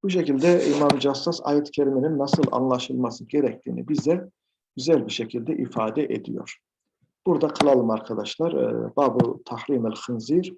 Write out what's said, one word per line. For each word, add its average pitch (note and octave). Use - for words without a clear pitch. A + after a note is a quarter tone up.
Bu G3
şekilde D#3+
İmam C#3+
Cassas C#3
ayet-i D3
kerimenin C#3
nasıl C#3
anlaşılması B2+
gerektiğini B2
bize D#3+
güzel C3
bir -
şekilde A#2
ifade A#2
ediyor. -
Burada D#3
kılalım C3+
arkadaşlar. A2
E, A#2
Babu B2
Tahrimel A2+
Hınzir. D3